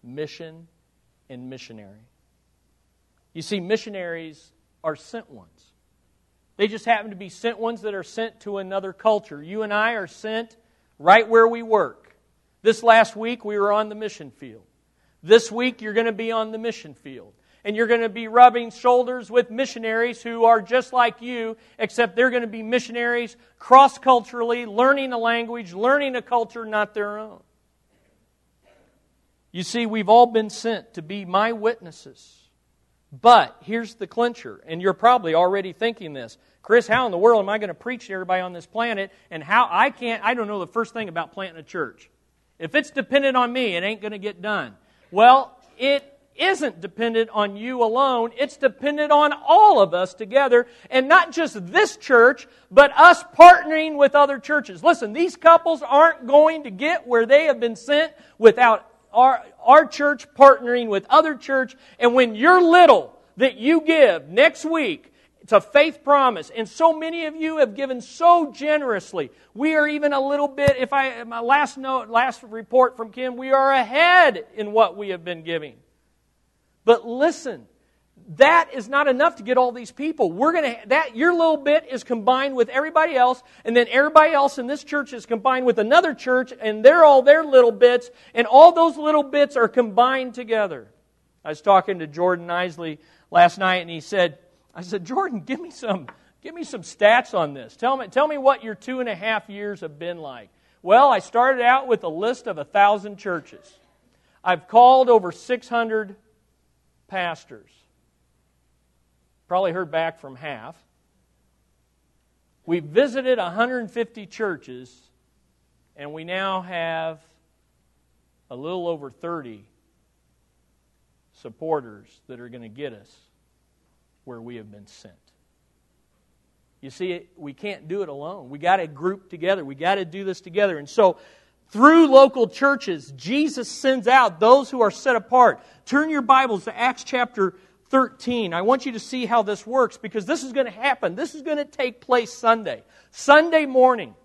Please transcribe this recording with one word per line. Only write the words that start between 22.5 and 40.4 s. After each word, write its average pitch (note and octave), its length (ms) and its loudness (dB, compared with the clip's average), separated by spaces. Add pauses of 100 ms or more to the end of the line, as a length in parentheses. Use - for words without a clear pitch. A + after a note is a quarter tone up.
missionaries A#3+ 720 -6 (240)
cross-culturally, A#3+ 1040 0
learning C4 460 -2
a A#3+ 60 -6
language, A#3 560 -6
learning C4 420 -2
a A#3+ 60 -8
culture A#3 440 -6
not G#3 280 -6
their G#3 260 -10
own. G#3+ 220 -20 (2000)
You F3+ 120 -12
see, A#3 220 -6
we've G#3+ 220 -6
all A#3 200 6
been A3 220 -4
sent A3 440 -10
to F3+ 80 -14
be F#3+ 240 -14
my G3 260 -2
witnesses. G#3 840 -10 (800)
But F3+ 520 4
here's A3 320 -10
the G3 120 -14
clincher, A#3 580 -8
and E3 160 -12
you're F#3+ 120 -2
probably A3 400 0
already F#3 400 -2
thinking G#3+ 400 -8
this. B2 240 -16 (240)
"Chris, A#3 260 0
how B3 180 0
in A3 60 -6
the F3 60 -6
world A3 240 2
am G3 80 -6
I G#3+ 80 -4
gonna G#3 160 -10
preach A#3+ 340 -14
to G3 60 -14
everybody F#3 280 -4
on F3+ 120 -12
this E3+ 120 -18
planet? G#3+ 460 -8 (180)
And D#3 140 -14
how, G#3+ 260 0
I G#3 200 0
can't, A#3 340 -10
I A3+ 120 -4
don't A3+ 120 -8